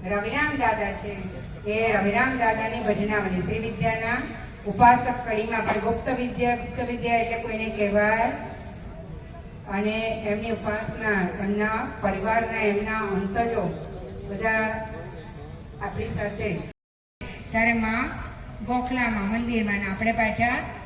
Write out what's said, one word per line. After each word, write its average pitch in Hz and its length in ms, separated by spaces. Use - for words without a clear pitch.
રવિરામ 254 520
દાદા 214 340
છે, 190 540
એ 220 240
રવિરામ 208 440
દાદાની 226 420
ભજનાવલી, 208 640
ત્રિવિદ્યાના 226 800
ઉપાસક 240 600
કડીમાં 220 340
પણ 214 180
ગુપ્ત 226 300
વિદ્યા, 240 460
ગુપ્ત 240 340
વિદ્યા 233 260
એટલે 226 220
કોઈને 220 320
કહેવાય, 208 600
અને 214 280
એમની 220 240
ઉપાસના, 208 920
એમના 214 440
પરિવારના, 220 600
એમના 214 380
અંશજો 196 840
બધા 220 580
આપણી 202 240
સાથે. 208 480
ત્યારે 226 220
મા 226 360
ગોખલામાં, 247 580
મંદિરમાં, 220 520
ને 196 160
આપણે 220 200
પાછા 226 460